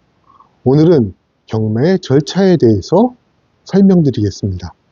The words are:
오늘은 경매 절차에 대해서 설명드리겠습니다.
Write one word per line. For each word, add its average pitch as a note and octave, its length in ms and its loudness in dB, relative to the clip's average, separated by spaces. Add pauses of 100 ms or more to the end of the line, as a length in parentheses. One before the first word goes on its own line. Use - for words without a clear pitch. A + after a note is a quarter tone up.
(640)
오늘은 C#3+ 520 2 (320)
경매 A2+ 500 -2
절차에 E3+ 600 0
대해서 C3+ 580 0 (480)
설명드리겠습니다. A#2 1120 -2 (160)